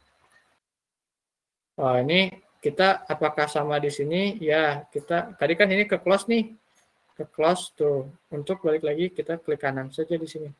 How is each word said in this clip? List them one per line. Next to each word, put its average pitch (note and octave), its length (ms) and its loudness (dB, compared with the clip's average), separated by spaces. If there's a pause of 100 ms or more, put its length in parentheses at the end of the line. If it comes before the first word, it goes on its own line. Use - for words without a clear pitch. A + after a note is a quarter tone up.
(1800)
Wah, B2+ 240 2
ini F#3 320 2 (240)
kita F#3 480 2
apakah D3+ 400 0
sama D3 320 0
di D3 80 0
sini? E3 560 -2
Ya, D3+ 480 2
kita E3+ 480 -4
tadi D#3 160 2
kan G3 160 4
ini G#3 160 2
ke F#3 160 -2
close F#3+ 240 2
nih. A3+ 240 0 (640)
Ke D#3 160 -10
close E3+ 400 2
tuh. C#3+ 400 -2 (160)
Untuk D#3+ 320 -6
balik D#3 240 0
lagi D#3 240 0
kita E3 320 -6
klik D3+ 240 -4
kanan C3+ 240 -4
saja D#3+ 320 -4
di D#3+ 80 -8
sini. D#3 320 -12